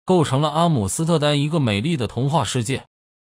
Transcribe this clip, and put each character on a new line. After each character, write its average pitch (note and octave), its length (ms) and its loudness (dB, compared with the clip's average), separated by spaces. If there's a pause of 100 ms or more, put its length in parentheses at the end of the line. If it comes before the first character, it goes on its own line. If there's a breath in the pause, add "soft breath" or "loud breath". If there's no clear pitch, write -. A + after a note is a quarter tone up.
构 F3+ 200 4
成 C3+ 180 0
了 D3+ 80 0
阿 D#3+ 180 0
姆 C3+ 200 2
斯 - 180 -4
特 E3 140 2
丹 D3 200 0
一 C#3+ 80 0
个 D#3+ 120 -2
美 G#2+ 200 0
丽 D#3+ 160 -2
的 A#2+ 120 -4
童 C3 200 -4
话 C#3+ 160 0
世 B2 200 -2
界。 B2 200 -6 (400)